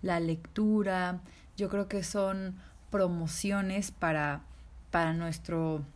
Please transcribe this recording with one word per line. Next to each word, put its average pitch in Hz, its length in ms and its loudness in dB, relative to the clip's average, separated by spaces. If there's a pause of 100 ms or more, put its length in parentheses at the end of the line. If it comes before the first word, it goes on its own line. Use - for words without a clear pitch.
la 175 180 2
lectura, 185 1000 2 (360)
yo 202 120 -2
creo 202 200 0
que 196 140 -2
son 190 540 -2 (340)
promociones 190 1000 2
para, 147 520 0 (480)
para 165 220 4
nuestro 165 720 -2 (120)